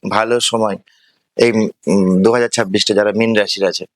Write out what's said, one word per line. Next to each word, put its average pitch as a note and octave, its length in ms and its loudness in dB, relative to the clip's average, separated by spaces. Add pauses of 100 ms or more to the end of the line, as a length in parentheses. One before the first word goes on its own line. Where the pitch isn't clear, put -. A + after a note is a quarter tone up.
ভালো A2+ 300 0
সময় A2 380 -2 (600)
এই, A#2 140 4 (340)
উম, F#2 240 2 (100)
দু G2 120 4
হাজার A#2+ 200 0
ছাব্বিশটা G2 420 -2
যারা G#2 180 2
মীন A2+ 220 0
রাশির G2 320 -2
আছে। F2 180 -4 (120)